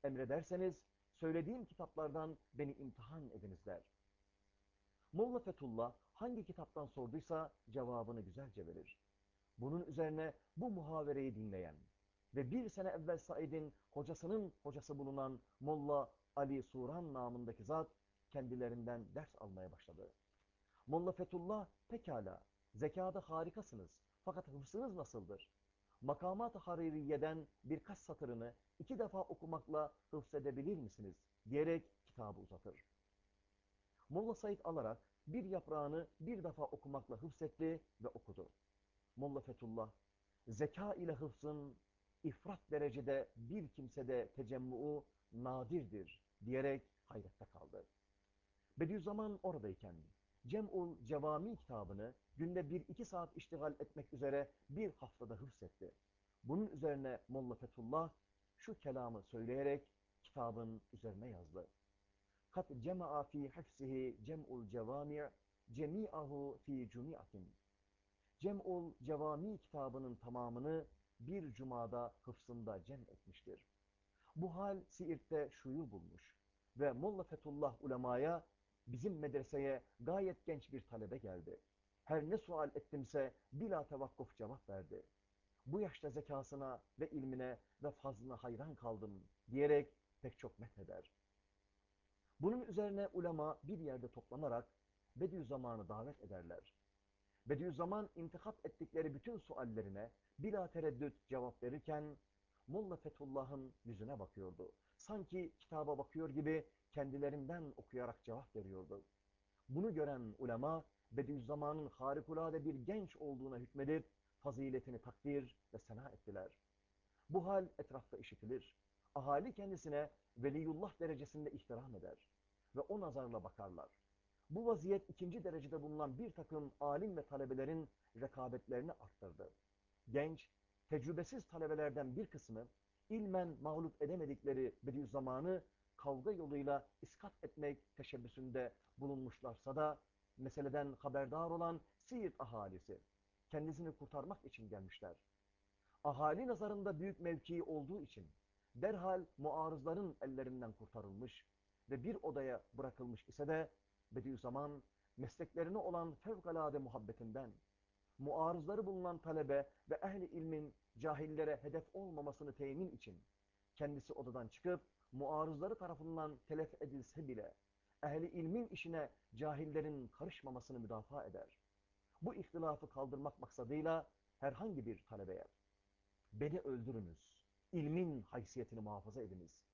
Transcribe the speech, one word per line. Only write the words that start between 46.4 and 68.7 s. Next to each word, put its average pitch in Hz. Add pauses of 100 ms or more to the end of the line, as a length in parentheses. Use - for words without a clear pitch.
diyerek 131 (260)
hayrette 98
kaldı. - (920)
Bediüzzaman 208
oradayken 107 (520)
Cem'ul 180
Cevami 151
kitabını 104 (220)
günde 165
bir 180
iki 233
saat 170
iştigal 151
etmek -
üzere 139 (200)
bir 190
haftada 117
hıfzetti. 98 (520)
Bunun 180
üzerine 139
Molla 127
Fethullah 131 (460)
şu -
kelamı 120
söyleyerek 135 (340)
kitabın 113 (100)
üzerine 107
yazdı. 87 (840)
"Kat -
cema'a 147
fi 143
hifzihi 131
Cem'ul 127
Cevami' 139 (420)
cemi'ahu 147
fi 127
cumi'atin." 120 (840)
Cem'ul 180 (100)